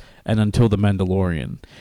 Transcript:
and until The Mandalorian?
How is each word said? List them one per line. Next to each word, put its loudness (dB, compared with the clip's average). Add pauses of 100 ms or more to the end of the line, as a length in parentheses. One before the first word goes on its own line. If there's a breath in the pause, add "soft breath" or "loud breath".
(240 soft breath)
and 0
until 2
The 0
Mandalorian? -2 (220 loud breath)